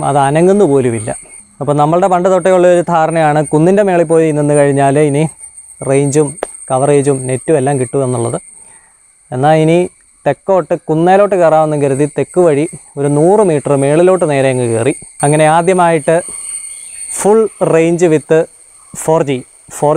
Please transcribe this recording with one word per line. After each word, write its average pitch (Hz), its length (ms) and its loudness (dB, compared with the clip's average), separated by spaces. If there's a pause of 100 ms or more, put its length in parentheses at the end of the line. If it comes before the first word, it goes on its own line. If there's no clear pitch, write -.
അത് 143 160 0
അനങ്ങുന്നു 180 480 2
പോലുമില്ല. 117 420 -2 (460)
അപ്പോൾ 143 200 -2
നമ്മളുടെ 175 320 0
പണ്ട് 180 200 0
തൊട്ടേ 185 240 2
ഉള്ള 180 180 4
ഒരു 175 160 2
ധാരണയാണ് 160 500 0 (120)
കുന്നിൻ്റെ 185 340 2
മേളിൽ 170 240 0
പോയി 165 160 2 (120)
നിന്ന് 147 200 0
കഴിഞ്ഞാൽ 143 400 2 (100)
ഇനി 143 140 0 (640)
റേഞ്ചും 139 400 0 (420)
കവറേജും 139 460 0 (120)
നെറ്റും 131 320 -2
എല്ലാം 143 200 -2
കിട്ടുമെന്നുള്ളത്. 123 560 -4 (1000)
എന്നാൽ 147 260 2
ഇനി 160 160 2 (480)
തെക്കോട്ട് 170 500 -2 (120)
കുന്നേലോട്ട് 190 520 2
കയറാമെന്നും 156 440 2
കരുതി 139 220 0 (120)
തെക്ക് 180 300 -2
വഴി 147 180 0 (320)
ഒരു 143 180 -2
നൂറ് 196 340 2
meter 143 240 -2 (100)
മേളിലോട്ട് 175 480 2
നേരെ 135 220 0
അങ്ങ് 123 180 -2
കയറി. 120 220 -2 (300)
അങ്ങനെ 151 220 2 (100)
ആദ്യമായിട്ട് 170 600 0 (1040)
full 214 180 2 (340)
range 165 380 0
with 151 180 -2 (760)
four 160 260 0
ജി. 135 60 -2 (420)
ഫോർ 151 200 0